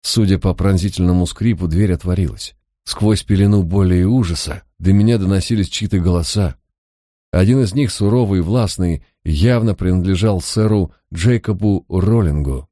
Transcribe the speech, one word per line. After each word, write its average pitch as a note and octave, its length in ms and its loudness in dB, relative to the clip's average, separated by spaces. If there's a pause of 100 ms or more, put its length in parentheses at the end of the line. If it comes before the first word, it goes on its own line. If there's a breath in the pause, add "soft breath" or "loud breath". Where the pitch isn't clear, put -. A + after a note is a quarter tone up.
Судя G2 360 0
по F#2 160 -2
пронзительному F2+ 720 0
скрипу, F#2+ 400 -4
дверь F2+ 280 0
отворилась. F2+ 600 -4 (300)
Сквозь G#2 400 -2
пелену G2+ 400 2
боли F2+ 320 2
и F2+ 80 2
ужаса F#2+ 580 -2 (160)
до F2+ 140 2
меня G#2+ 260 4
доносились G2 500 0
чьи-то G#2 300 -4
голоса. F2 600 0 (720)
Один G#2 280 4
из G2+ 140 -2
них, C3+ 160 0
суровый G2+ 480 0
и F2 40 0
властный, F#2 640 -2 (200)
явно A2 500 0
принадлежал F#2 680 0
сэру G#2+ 540 0 (180 soft breath)
Джейкобу G2+ 760 0
Роллингу. D#2+ 840 0